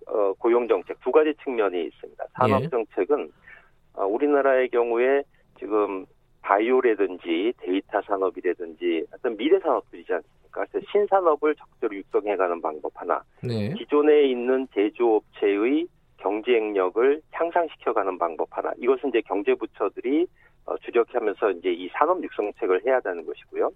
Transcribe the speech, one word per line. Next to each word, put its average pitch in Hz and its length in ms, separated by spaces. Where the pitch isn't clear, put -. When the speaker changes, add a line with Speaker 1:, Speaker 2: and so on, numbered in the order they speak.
Speaker 1:
어, 101 320
고용 117 280
정책 - 340
두 127 120
가지 156 200
측면이 98 400
있습니다. - 480
산업 127 300
Speaker 2:
예. 151 60
Speaker 1:
정책은, 127 600
어, 98 140
우리나라의 135 640
경우에 120 520
지금 101 480
바이오라든지 101 1160
데이터 95 440
산업이라든지 87 1080
하여튼 120 260
미래 156 240
산업들이지 107 520
않습니까? - 560
그래서 - 220
신산업을 180 640
적절히 - 440
육성해가는 95 640
방법 78 360
하나, 85 260
Speaker 2:
네. 113 300
Speaker 1:
기존에 147 500
있는 131 500
제조업체의 110 1120
경쟁력을 107 1120
향상시켜가는 127 880
방법 82 320
하나. - 280
이것은 131 320
이제 117 100
경제부처들이, 110 1080
어, - 140
주력하면서 110 720
이제 87 180
이 90 220
산업 165 300
육성책을 104 600
해야 127 160
되는 87 240
것이고요. 95 520